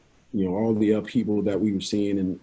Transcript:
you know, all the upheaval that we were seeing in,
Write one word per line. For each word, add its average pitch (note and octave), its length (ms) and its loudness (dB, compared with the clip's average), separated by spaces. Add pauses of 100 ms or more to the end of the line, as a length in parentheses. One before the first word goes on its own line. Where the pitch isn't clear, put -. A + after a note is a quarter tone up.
(320)
you F#2+ 140 0
know, F2+ 80 -2
all A2+ 180 0
the G#2+ 200 4
upheaval G#2 500 0
that G2 180 0
we G#2 140 2
were F#2 80 -2
seeing G2+ 340 -2
in, F#2 260 -2